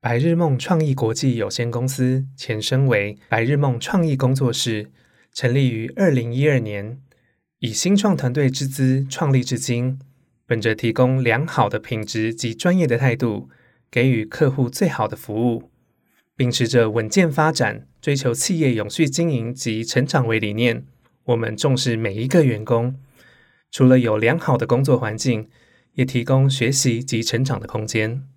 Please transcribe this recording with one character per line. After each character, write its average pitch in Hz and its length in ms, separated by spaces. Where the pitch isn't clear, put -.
白 120 140
日 165 180
梦 165 240
创 165 240
意 143 120
国 113 180
际 156 240
有 101 140
限 117 200
公 117 160
司， 131 380
前 107 260
身 131 260
为 104 320
白 113 160
日 131 100
梦 139 240
创 170 280
意 143 100
工 131 180
作 131 160
室， 107 400
成 120 200
立 135 160
于 113 240
二 190 160
零 120 220
一 131 160
二 139 100
年， 107 440
以 117 120
新 180 240
创 196 220
团 127 160
队 143 160
之 135 180
资 135 440
创 143 200
立 127 140
至 127 140
今。 127 400
本 117 120
着 107 160
提 113 160
供 131 320
良 120 240
好 123 220
的 110 100
品 110 260
质 110 300
及 113 200
专 180 220
业 175 100
的 120 100
态 127 180
度， 110 360
给 123 180
予 113 160
客 135 260
户 131 200
最 185 180
好 113 180
的 104 80
服 113 380
务， 113 180
秉 123 160
持 120 160
着 113 220
稳 110 180
健 170 240
发 156 220
展、 107 340
追 143 160
求 131 160
企 165 260
业 139 140
永 107 160
续 156 180
经 165 240
营 120 240
及 113 300
成 127 220
长 131 200
为 113 140
理 104 140
念， 120 320
我 123 120
们 113 180
重 135 220
视 123 220
每 107 160
一 113 120
个 160 160
员 110 220
工， 120 340
除 - 140
了 127 140
有 113 180
良 117 220
好 139 180
的 113 100
工 120 160
作 135 140
环 110 180
境， 110 360
也 127 140
提 127 180
供 135 240
学 135 240
习 127 320
及 113 180
成 120 220
长 120 160
的 104 60
空 110 200
间。 113 400